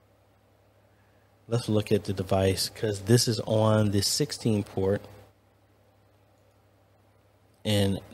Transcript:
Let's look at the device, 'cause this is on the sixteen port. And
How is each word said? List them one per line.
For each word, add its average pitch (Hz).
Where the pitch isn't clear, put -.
Let's 117
look 107
at 101
the -
device, 95
'cause 104
this 117
is 110
on 107
the 101
sixteen 110
port. 95
And 101